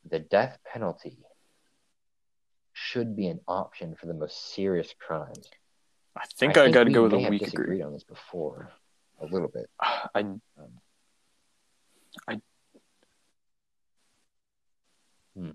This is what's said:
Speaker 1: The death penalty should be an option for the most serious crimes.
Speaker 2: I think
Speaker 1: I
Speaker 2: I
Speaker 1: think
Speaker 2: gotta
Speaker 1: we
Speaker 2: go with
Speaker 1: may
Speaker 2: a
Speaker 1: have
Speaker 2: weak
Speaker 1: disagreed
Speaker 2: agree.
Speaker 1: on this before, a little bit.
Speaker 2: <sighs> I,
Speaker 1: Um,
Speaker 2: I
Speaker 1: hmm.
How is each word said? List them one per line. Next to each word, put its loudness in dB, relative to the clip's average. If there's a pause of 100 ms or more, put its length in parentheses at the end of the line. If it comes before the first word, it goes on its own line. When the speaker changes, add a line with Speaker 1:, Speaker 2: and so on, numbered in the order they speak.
(100)
Speaker 1:
The -2
death 0
penalty -8 (1500)
should -4
be -2
an -6
option -6
for -16
the -8
most -10
serious -2
crimes. -10 (680)
Speaker 2:
I -10
think 2
Speaker 1:
I 12
Speaker 2:
I 12
Speaker 1:
think 8
Speaker 2:
gotta 10
Speaker 1:
we 2
Speaker 2:
go 8
with 6
Speaker 1:
may 4
Speaker 2:
a 2
Speaker 1:
have 0
Speaker 2:
weak 0
Speaker 1:
disagreed -4
Speaker 2:
agree. -2
Speaker 1:
on -8
this -14
before, -10 (480)
a -12
little -2
bit. -10
Speaker 2:
<sighs> -16
I, -2
Speaker 1:
Um, -8 (1900)
Speaker 2:
I -8 (3000)
Speaker 1:
hmm. -10